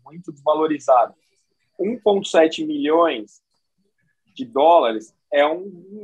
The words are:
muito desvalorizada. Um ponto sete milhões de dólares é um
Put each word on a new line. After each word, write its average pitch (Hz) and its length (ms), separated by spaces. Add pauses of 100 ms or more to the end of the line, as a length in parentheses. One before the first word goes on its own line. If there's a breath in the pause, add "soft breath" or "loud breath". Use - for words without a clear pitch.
muito 165 280
desvalorizada. 143 840 (640)
Um 214 200
ponto 202 300
sete 160 360
milhões 151 760 (920)
de 131 100
dólares 131 720 (180)
é 147 140
um 170 180 (400)